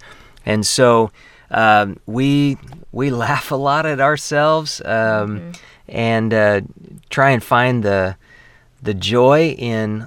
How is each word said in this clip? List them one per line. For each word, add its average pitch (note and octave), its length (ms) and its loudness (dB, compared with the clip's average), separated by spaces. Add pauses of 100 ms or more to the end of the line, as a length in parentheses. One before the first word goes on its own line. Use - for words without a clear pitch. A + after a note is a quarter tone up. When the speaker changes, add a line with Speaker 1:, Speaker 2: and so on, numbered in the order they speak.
(460)
Speaker 1:
And G#2+ 200 -2
so, A#2 440 4 (400)
um, G#2+ 560 2
we, C#3 500 0 (360)
we C3+ 180 -4
<laughs> A#2+ 160 -4
laugh - 260 -4
a C#3 40 -2
lot C#3+ 300 0
at C#3+ 140 -4
ourselves, D3 840 0
um, G#2+ 540 -2
Speaker 2:
Mm-hmm. E3+ 120 -14 (380)
Speaker 1:
and, A2+ 460 -2
uh, G#2 260 2 (500)
try C#3 200 2
and A#2+ 120 0
find B2 400 0
the, F#2+ 340 0 (640)
the G#2+ 120 -4
joy B2 540 2 (100)
in A2 480 -4